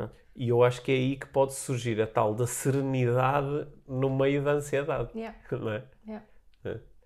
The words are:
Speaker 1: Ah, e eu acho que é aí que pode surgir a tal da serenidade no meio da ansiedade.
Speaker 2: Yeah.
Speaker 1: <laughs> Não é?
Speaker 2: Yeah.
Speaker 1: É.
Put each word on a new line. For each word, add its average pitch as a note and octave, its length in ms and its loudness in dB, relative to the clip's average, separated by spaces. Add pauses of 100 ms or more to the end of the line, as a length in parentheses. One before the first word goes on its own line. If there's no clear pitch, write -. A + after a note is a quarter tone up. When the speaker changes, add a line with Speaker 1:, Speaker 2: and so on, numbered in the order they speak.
Speaker 1:
Ah, A2+ 100 -8 (240)
e B2 140 -2
eu A#2+ 160 6
acho B2 180 2
que - 80 -2
é C3+ 60 4
aí C3 200 2
que C3+ 120 -12
pode C3+ 260 2
surgir A#2 480 -2
a G#2+ 60 -2
tal G#2+ 260 0
da A#2+ 100 0
serenidade C3+ 1200 0 (200)
no C3+ 240 0
meio C#3 320 2
da C#3+ 100 2
ansiedade. C#3+ 600 -2
Speaker 2:
Yeah. A3+ 300 -10
Speaker 1:
<laughs> - 80 -16
Não A2 180 -2
é? G#2+ 140 -4 (220)
Speaker 2:
Yeah. G#3+ 200 -12 (380)
Speaker 1:
É. G2+ 160 -8 (260)